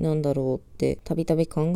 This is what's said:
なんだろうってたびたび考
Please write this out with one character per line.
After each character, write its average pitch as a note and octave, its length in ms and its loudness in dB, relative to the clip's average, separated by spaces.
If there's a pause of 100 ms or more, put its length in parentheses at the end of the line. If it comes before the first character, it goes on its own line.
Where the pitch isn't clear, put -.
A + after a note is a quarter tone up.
な D#3 140 2
ん D#3 60 0
だ C#3+ 120 0
ろ C3+ 100 0
う C3 140 0
っ - 20 -12 (200)
て C3+ 260 0
た D3 100 -4
び E3 100 -2
た D#3+ 120 2
び E3 100 2
考 D#3+ 280 0